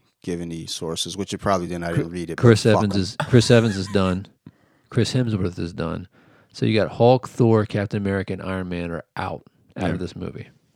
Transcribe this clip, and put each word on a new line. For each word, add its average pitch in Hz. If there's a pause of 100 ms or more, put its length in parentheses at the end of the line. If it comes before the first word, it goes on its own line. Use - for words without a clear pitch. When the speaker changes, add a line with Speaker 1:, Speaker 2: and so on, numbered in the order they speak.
(220)
Speaker 1:
give 87
any 82
sources, 85
which 98
it 92
probably 92
didn't. 85
I 85
didn't 85
read 85
it, 80
but -
Speaker 2:
Chris 113
Speaker 1:
fuck 110
Speaker 2:
Evans 101
Speaker 1:
'em. 101
Speaker 2:
is, 95 (120)
Chris 120
Evans 113
is 95
done. 95 (640)
Chris -
Hemsworth 104
is 87
done. 85 (440)
So -
you 110
got 95
Hulk, 123
Thor, 113
Captain 104
America, 98
and 90
Iron 92
Man 87
are 82 (120)
out, 90 (340)
out 107
Speaker 3:
Yeah. 82
Speaker 2:
of 82
this 87
movie, - (280)